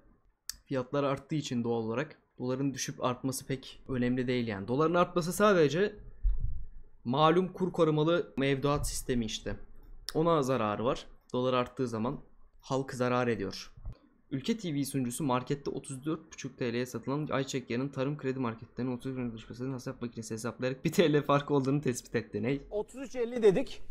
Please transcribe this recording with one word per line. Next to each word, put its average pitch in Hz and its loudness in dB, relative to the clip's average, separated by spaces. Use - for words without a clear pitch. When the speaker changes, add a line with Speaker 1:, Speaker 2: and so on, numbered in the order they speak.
Speaker 1:
fiyatlar 139 -2
arttığı 139 -2
için 131 -2
doğal 117 0
olarak 113 -4
doların 131 -2
düşüp 131 -6
artması 127 -2
pek - -8
önemli 123 0
değil 123 0
yani. 98 -4
Doların 156 2
artması 175 2
sadece 180 6
malum 160 4
kur 180 -2
korumalı 156 4
mevduat 139 2
sistemi 123 -2
işte. 107 -6
Ona 160 4
zararı 110 0
var. 143 0
Dolar 127 2
arttığı 123 0
zaman 117 -2
halk 135 -2
zarar 123 2
ediyor. 101 -4
Ülke 151 0
T 175 -4
V 139 0
sunucusu 127 -2
markette 127 -2
otuz 135 -8
dört 156 -6
buçuk - -12
T 120 -2
L'ye 123 -2
satılan 135 -4
ayçiçek 135 -2
yağının 127 -2
tarım 143 -4
kredi 131 -4
marketlerinin 120 -4
otuz 131 -8
gün 123 -4
düşmesinin 113 -8
hesap 127 -10
makinesi 117 -8
hesaplayarak 120 -4
bir 165 2
T 156 6
L 147 6
fark 143 2
olduğunu 143 4
tespit - -4
etti. 107 -2
Ney? 139 0
Speaker 2:
Otuz 214 -6
üç 247 -10
elli 240 0
dedik. 208 4